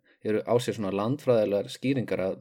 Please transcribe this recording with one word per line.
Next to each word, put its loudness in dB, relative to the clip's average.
eru 0
á 2
sér -4
svona -2
landfræðilegar 2
skýringar -2
að -2